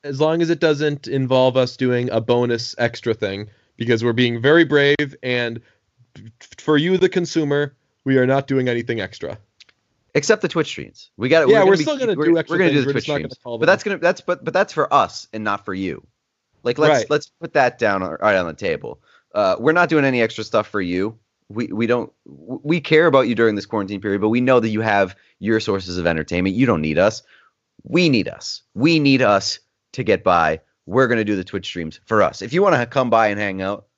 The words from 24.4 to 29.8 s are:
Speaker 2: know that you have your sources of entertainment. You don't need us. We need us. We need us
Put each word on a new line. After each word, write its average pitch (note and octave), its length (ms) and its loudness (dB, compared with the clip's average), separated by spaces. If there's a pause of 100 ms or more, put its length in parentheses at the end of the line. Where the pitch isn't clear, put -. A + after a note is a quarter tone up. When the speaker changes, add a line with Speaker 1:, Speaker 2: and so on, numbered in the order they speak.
Speaker 2:
know B2+ 200 4
that A2+ 100 -2
you G#2+ 100 -2
have G2+ 340 0 (240)
your A2 220 0
sources F#2+ 360 -4
of E2+ 100 -2
entertainment. F2 500 -2
You B2+ 100 2
don't F#2+ 160 0
need D#2 160 0
us. G#2 240 2 (600)
We E3+ 240 0
need A#2 200 2
us. - 340 -14 (120)
We D#3+ 240 2
need C#3 240 4
us G2+ 380 0 (320)